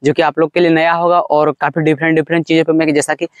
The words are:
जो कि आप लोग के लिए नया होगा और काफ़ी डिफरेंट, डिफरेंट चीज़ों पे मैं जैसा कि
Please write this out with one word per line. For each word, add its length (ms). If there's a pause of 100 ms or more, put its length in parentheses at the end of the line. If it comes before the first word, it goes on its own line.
जो 100
कि 80
आप 180
लोग 120
के 80
लिए 100
नया 240
होगा 260
और 320
काफ़ी 300
डिफरेंट, 340
डिफरेंट 300
चीज़ों 180
पे 100
मैं 200
जैसा 200
कि 120 (160)